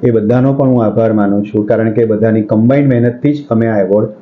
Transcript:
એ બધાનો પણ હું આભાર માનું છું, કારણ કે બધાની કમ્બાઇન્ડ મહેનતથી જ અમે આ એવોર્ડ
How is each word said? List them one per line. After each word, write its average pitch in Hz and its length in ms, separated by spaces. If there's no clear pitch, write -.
એ 123 60
બધાનો 117 420
પણ 135 160
હું 123 160
આભાર 110 280
માનું 104 320
છું, 104 220
કારણ 110 260
કે 117 120
બધાની 110 380
કમ્બાઇન્ડ 120 460
મહેનતથી 120 460
જ 147 160
અમે 113 160
આ 110 140
એવોર્ડ 101 280